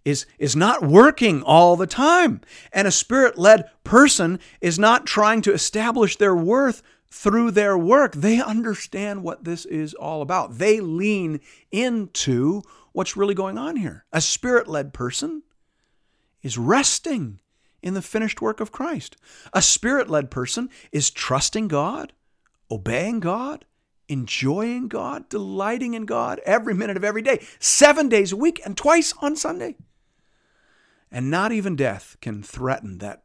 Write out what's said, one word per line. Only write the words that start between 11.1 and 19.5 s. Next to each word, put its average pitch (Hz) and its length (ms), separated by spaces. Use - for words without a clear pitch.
into 196 920
what's - 240
really 202 180
going 190 220
on 294 200
here. 170 360
A 160 80
Spirit-led 156 720
person 294 500
is 120 160
resting 196 840
in 185 120
the 185 80
finished 220 400
work 214 180
of 214 120
Christ. 277 440